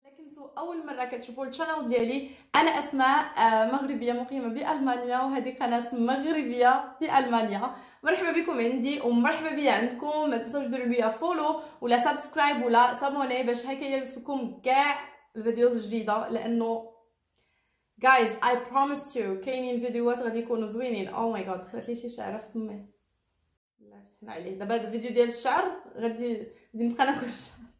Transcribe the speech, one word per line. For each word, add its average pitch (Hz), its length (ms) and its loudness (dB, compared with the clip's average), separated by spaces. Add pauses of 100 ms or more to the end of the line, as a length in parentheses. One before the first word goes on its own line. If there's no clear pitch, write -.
الا 277 120 -20
كنتو 294 300 -18 (120)
اول 330 280 -6
مره 254 180 -4
كتشوفوا 247 420 -8
الشانل 311 400 -4
ديالي، 240 440 0 (260)
انا 320 140 6
اسماء، 285 540 2 (140)
آه، 220 340 6
مغربيه 269 400 0
مقيمه 247 360 -4
بالمانيا، 247 720 0
وهذه 262 420 -2
قناه 240 340 0
مغربيه 254 1040 2
في 302 200 4
المانيا. 233 520 0 (320)
مرحبا 339 300 2
بكم 320 260 0
عندي 254 420 0
ومرحبا 302 540 2
بيا 294 180 2
عندكم. 285 580 0
ما 240 60 0
تنساوش 277 300 -4
ديروا 247 200 -4
ليا 240 220 2
فولو 311 520 0 (200)
ولا 240 240 4
سبسكرايب 285 600 0
ولا 240 360 6
سابوني 277 420 0
باش 233 240 -2
هكا 269 180 -6
يوصلكم 269 800 -6
كاع 269 340 4 (380)
الفيديوز 233 400 4
الجديده، 214 520 -2
لانه 226 600 -2 (1120)
guys 247 400 6
I 247 100 4 (180)
promised 277 420 0
you 196 300 -4
كاينين 254 360 -4
فيديوهات 240 380 0
غادي 233 200 -4
يكونوا 233 300 -2
زوينين. 220 400 -4
Oh 226 280 -2
my 185 120 -6
god، 185 240 -8
خلات 233 160 -10
لي 240 60 -4
شي 240 140 -10
شعره 214 280 -8
في - 180 -14
فمي. 208 320 -8 (960)
الله 208 160 -20 (200)
يسمحنا 214 160 -16
عليه. 190 260 -8
دابا 202 160 -2
هذا 226 120 0
الفيديو 226 240 -6
ديال 233 180 4
الشعر 269 360 0 (320)
غادي، 233 380 -2 (400)
غادي 233 140 0
نبقى 262 180 2
ناكل 262 200 -2
الشعر. - 320 -12 (220)